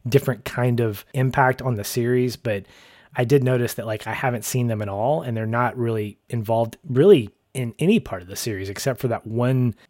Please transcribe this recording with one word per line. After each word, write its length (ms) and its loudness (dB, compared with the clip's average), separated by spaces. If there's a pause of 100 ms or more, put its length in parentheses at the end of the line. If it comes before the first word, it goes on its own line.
different 380 0
kind 360 0
of 240 -2 (100)
impact 480 0
on 140 -2
the 80 -6
series, 520 0
but 280 -4 (520)
I 80 2
did 180 4
notice 320 2
that, 120 -8
like, 200 -6
I 60 -6
haven't 320 -2
seen 240 0
them 140 -2
at 80 -4
all, 320 0
and 120 -4
they're 120 -2
not 320 0
really 400 -2 (100)
involved 480 -2 (100)
really 440 6 (240)
in 240 -4
any 220 4
part 200 -8
of 80 -16
the 80 -12
series 320 -6
except 320 -4
for 80 0
that 180 -4
one, 480 2 (160)